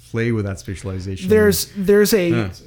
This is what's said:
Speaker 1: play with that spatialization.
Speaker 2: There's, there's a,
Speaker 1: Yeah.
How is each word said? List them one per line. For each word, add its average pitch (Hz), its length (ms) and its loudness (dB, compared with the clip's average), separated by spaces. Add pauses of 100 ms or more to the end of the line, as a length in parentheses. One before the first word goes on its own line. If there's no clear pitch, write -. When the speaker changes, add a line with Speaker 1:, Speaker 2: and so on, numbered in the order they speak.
Speaker 1:
play 117 220 -2
with 110 140 -2
that 98 120 -8
spatialization. 95 720 -10
Speaker 2:
There's, 214 380 4 (100)
there's 202 360 4
a, 180 160 2
Speaker 1:
Yeah. 117 200 0 (180)